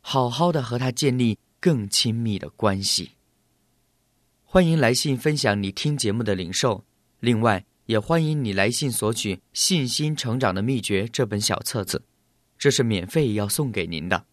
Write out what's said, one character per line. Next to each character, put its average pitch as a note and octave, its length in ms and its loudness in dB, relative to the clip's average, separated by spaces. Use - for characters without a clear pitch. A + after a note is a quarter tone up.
好 B2+ 260 0
好 D3 240 0
的 D3+ 120 -2
和 A#2+ 160 -4
他 B2+ 120 -2
建 B2+ 240 0
立 A#2+ 220 2
更 B2+ 280 2
亲 - 280 0
密 A2+ 240 -2
的 D2+ 100 -10
关 G2 320 0
系。 - 300 -2
欢 F#3 220 4
迎 D#3+ 140 4
来 A#2+ 120 4
信 C3 240 0
分 D3+ 220 0
享 G#2 240 2
你 G2 100 -2
听 D3 240 -2
节 A2+ 160 -2
目 A#2 120 -2
的 G#2+ 100 0
领 F#2 180 -6
受， G#2+ 320 -2
另 A#2 200 2
外 G#2+ 240 2
也 A2 140 2
欢 D#3+ 260 0
迎 D3+ 180 -2
你 G#2+ 80 -2
来 G2 200 2
信 C3 200 -2
索 A2 220 -2
取 G#2 220 -4
《信 D#3 340 2
心 D3+ 280 -2
成 B2 240 -4
长 G#2 160 2
的 G2 80 -2
秘 B2 180 0
诀》 G2+ 220 0
这 B2 140 0
本 G#2 120 -4
小 G#2 200 -2
册 - 260 -4
子， - 160 -4
这 C#3+ 140 4
是 C3 100 0
免 G#2+ 240 0
费 C3 280 0
要 G#2 140 0
送 C3 240 -2
给 G2+ 140 -2
您 E2+ 240 -6
的。 F2+ 240 -2